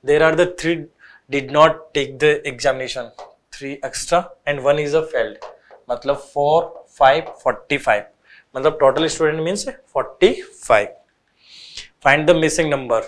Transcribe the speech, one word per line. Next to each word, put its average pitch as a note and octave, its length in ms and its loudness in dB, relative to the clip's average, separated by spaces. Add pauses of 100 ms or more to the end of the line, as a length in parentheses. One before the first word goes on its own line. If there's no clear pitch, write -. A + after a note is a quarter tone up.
There D3 200 2
are D#3+ 120 2
the F3+ 160 2 (120)
three E3+ 140 -2 (540)
did C3+ 180 -4 (120)
not - 340 2
take C3+ 240 -4
the D3+ 140 4 (140)
examination, C3 640 -4 (400)
three C#3 300 -12
extra E3+ 460 -4 (180)
and C#3+ 180 -4
one C#3+ 140 2 (120)
is D3 40 -2
a D#3 200 0
failed, A2+ 240 -4 (520)
मतलब C#3 440 -4
four, D3+ 500 0 (160)
five, C#3+ 460 2
forty-five। B2 680 -2 (440)
मतलब D3 240 0
टोटल D3 280 4
स्टूडेंट D#3 360 -2
मीन्स G3 260 -6
फ़ोर्टी - 640 0 (340)
फ़ाइव। G#2 260 2 (1120)
Find D3 240 4
the F3 100 6
missing D#3 320 0
number। B2+ 260 -2 (100)